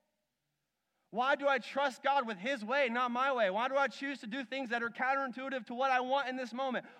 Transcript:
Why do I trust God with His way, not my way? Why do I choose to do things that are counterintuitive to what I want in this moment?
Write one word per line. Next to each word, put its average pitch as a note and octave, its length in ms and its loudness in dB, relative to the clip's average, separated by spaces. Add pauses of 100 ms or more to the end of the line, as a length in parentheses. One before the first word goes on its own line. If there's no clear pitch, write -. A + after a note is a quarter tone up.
(1120)
Why B3+ 240 2
do C#4 120 0
I C4+ 100 6
trust C4+ 440 -2
God C4+ 260 2
with G#3+ 100 -4
His A3 260 -4
way, C4 240 2
not A#3+ 220 0
my B3+ 240 2
way? A3+ 160 4
Why A3 180 0
do C4+ 80 -2
I C#4 120 4
choose C#4 320 -6
to B3 80 -12
do B3 180 -6
things C4 240 -6
that A#3+ 140 0
are A#3 80 -4
counterintuitive C4 720 -2
to B3 80 -10
what C4 180 2
I B3+ 80 4
want B3+ 300 0
in B3+ 80 -4
this B3 160 -6
moment? B3 320 -2 (140)